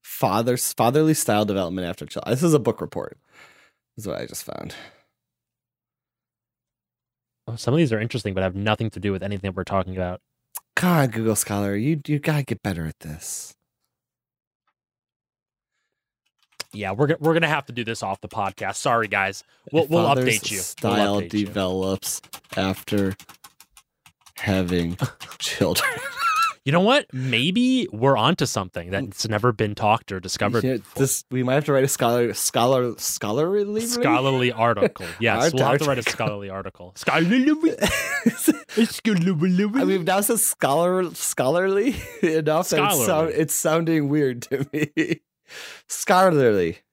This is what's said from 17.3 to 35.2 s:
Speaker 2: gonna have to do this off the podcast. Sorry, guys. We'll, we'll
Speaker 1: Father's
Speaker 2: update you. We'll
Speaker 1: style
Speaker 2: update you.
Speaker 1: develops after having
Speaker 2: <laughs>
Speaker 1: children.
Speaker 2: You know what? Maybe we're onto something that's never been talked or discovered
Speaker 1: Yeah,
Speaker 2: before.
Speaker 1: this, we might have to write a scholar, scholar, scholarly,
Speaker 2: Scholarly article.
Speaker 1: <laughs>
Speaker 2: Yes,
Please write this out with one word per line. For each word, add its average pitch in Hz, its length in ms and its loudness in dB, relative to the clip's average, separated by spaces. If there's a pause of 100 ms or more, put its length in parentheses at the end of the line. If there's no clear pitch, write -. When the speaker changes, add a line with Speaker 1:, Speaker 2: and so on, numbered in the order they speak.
Speaker 2:
gonna 165 160 2
have 147 180 -2
to 127 60 -16
do 120 120 -6
this 113 180 -6
off 98 180 -4
the 87 80 -14
podcast. 98 480 -4
Sorry, 117 320 0
guys. 98 340 0 (300)
We'll, 156 140 4
we'll 170 180 4
Speaker 1:
Father's 127 200 4 (140)
Speaker 2:
update 101 120 -6
you. 104 80 -4
We'll 90 60 -6
Speaker 1:
style 101 580 0
Speaker 2:
update 87 100 -8
you. 104 140 0
Speaker 1:
develops 95 760 -2 (360)
after 95 580 -2 (1200)
having 90 640 -2 (200)
Speaker 2:
<laughs> - 200 -18
Speaker 1:
children. - 520 -2 (720)
Speaker 2:
You 139 80 0
know 175 80 4
what? 254 340 2
Maybe 180 800 2
we're 120 260 4
onto 143 260 4
something 92 460 -6
that's 98 360 -4
never 107 260 2
been 104 220 -2
talked 110 380 0
or 95 80 -6
discovered 104 440 -2
Speaker 1:
Yeah, 131 120 0
Speaker 2:
before. - 240 -10
Speaker 1:
this, - 300 0
we 127 120 -2
might 127 120 2
have 147 100 2
to 147 80 0
write 135 120 4
a 139 40 0
scholar, 120 460 0
scholar, 123 640 0
scholarly, 196 840 -2
Speaker 2:
Scholarly 131 720 0
article. 113 600 0
Speaker 1:
<laughs> - 60 -14
Speaker 2:
Yes, 113 260 2